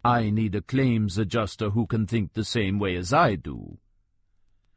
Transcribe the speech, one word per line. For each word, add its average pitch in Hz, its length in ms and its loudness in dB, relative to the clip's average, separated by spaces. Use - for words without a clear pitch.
I 117 260 2
need 107 260 0
a 101 40 -2
claims 113 580 0
adjuster 107 520 -2
who 107 160 0
can 110 220 0
think 110 240 -2
the 107 120 -2
same 101 360 0
way 92 160 0
as 90 160 -4
I 139 240 4
do." 55 420 -12